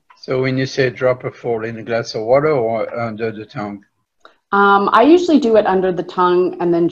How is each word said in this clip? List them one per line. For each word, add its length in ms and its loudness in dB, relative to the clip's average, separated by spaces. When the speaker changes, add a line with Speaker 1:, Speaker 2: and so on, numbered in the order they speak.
Speaker 1:
So 200 -4
when 140 -2
you 80 -2
say 240 -2
dropper 420 -2
full, 340 -6
in 140 -8
a 40 -12
glass 320 -6
of 80 -6
water 300 2
or 360 -2
under 320 -6
the 140 -10
tongue? 400 -12
Speaker 2:
Um, 400 4
I 100 6
usually 380 4
do 160 2
it 100 4
under 260 0
the 120 -6
tongue 560 0
and 120 0
then 200 0